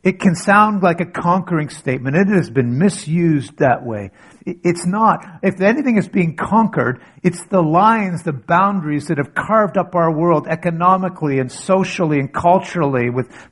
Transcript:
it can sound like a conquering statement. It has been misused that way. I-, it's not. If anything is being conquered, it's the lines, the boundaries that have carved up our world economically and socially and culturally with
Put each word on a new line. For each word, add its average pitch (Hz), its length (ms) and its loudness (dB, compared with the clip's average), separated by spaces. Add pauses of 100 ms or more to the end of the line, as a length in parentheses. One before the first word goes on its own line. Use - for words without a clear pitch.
it 190 160 0
can 180 140 2
sound 208 480 2
like 175 180 2
a 175 60 -4
conquering 175 640 -2
statement. 131 440 -4
It 190 140 2
has 185 220 0
been 120 280 0
misused 165 800 0
that 123 280 0
way. 104 260 -8 (360)
I-, 180 160 -10
it's 175 240 0
not. 202 380 2 (180)
If 185 180 -2
anything 240 360 2
is 196 100 2
being 170 300 -2
conquered, 143 640 0 (220)
it's 175 240 -2
the 190 160 2
lines, 185 600 2
the 160 120 -4
boundaries 170 720 -2
that 165 80 -2
have 139 180 -4
carved 208 440 0
up 180 160 -2
our 165 200 2
world 160 320 0
economically 170 920 -2
and 127 120 -2
socially 185 720 0
and 139 120 -4
culturally 165 760 0
with 123 200 -4 (240)